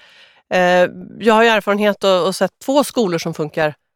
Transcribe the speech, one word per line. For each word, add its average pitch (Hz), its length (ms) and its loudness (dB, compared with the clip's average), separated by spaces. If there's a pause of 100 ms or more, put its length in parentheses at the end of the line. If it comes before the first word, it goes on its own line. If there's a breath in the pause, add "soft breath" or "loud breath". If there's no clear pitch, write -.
(540 soft breath)
Eh, 185 60 2 (580)
jag 214 160 2
har 220 80 4
ju 233 60 4
erfarenhet 208 560 -2
och, 185 220 2
och 190 100 -4
sett 185 140 -2 (140)
två 277 200 0
skolor 175 340 -2
som 165 160 -8
funkar 151 400 -4 (220)